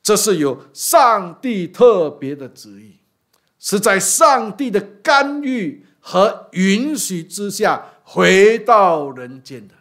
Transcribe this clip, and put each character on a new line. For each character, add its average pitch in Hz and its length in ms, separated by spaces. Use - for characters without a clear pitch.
这 208 160
是 208 200
有 139 360
上 220 680
帝 208 240
特 226 420
别 135 260
的 139 140
旨 101 320
意， 107 160
是 196 220
在 202 180
上 233 580
帝 262 140
的 196 100
干 285 400
预 233 420
和 - 540
允 208 440
许 180 280
之 202 260
下 180 340
回 190 520
到 185 540
人 127 320
间 120 240
的。 98 140